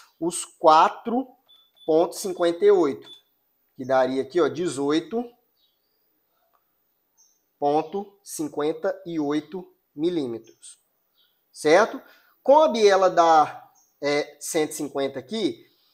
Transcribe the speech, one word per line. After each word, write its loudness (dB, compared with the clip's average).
os -8
quatro 2
ponto 0
cinquenta -4
e 6
oito, 0
que -14
daria 0
aqui, -4
ó, 2
dezoito -4
ponto -4
cinquenta -6
e -8
oito -6
milímetros. -8
Certo? 2
Com 4
a 4
biela 4
da, 2
é, -4
cento -4
e -12
cinquenta -6
aqui, -6